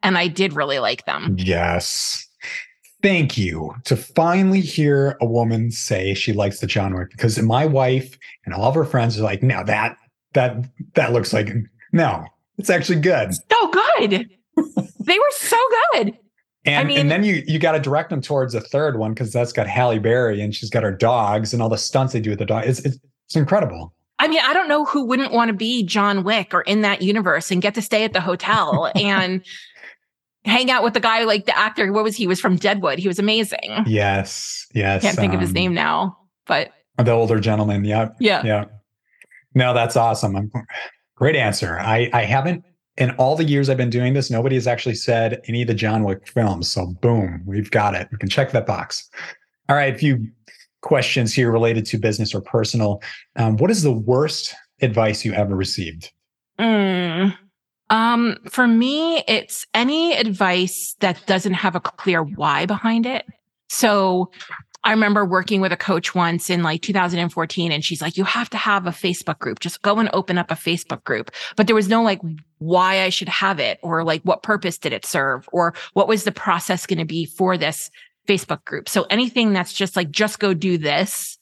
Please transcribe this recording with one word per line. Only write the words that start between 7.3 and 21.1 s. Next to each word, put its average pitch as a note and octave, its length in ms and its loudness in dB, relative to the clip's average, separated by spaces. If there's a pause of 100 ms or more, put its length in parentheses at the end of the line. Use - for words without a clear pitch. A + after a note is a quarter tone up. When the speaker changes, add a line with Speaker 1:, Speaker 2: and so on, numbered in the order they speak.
Speaker 2:
my A#2 260 2
wife C3 520 0 (280)
and F2 80 -8
all G2+ 160 2
of C#3 40 -2
her D#3+ 100 2
friends A#2 360 0
are - 20 0
like, G2+ 200 -2
"No, G#2 220 0
that, G#2+ 320 -2 (360)
that, B2 320 0 (300)
that A#2+ 180 2
looks A#2 200 0
like, G#2 200 0 (400)
no, A2 320 2 (340)
it's G3 120 -2
actually F3 300 2
good." C#3 340 2
Speaker 1:
So A4 360 2
good. G#4 580 2 (280)
Speaker 2:
<laughs> D#4+ 100 0 (400)
Speaker 1:
They F4+ 120 4
were C#5 140 4
so - 260 0 (340)
good. G#3+ 260 0 (480)
Speaker 2:
And, C#3+ 120 4
Speaker 1:
I C3+ 60 2
mean C#3+ 140 2
Speaker 2:
and C#3+ 120 4
then F#3 140 2
you, F3 220 2
you D#3 120 0
gotta D#3 200 4
direct C#3+ 300 -2
them C#3 140 -4
towards C3 320 -2
a A2 80 -2
third C#3+ 360 0
one, A2 160 -2
'cause A2 200 -6
that's A#2+ 180 0
got G#2+ 140 0
Halle A#2+ 320 0
Berry, A2+ 420 2
and G#2 140 -4
she's A2 160 -10
got A#2 120 0
her G#2 100 0
dogs A2 600 0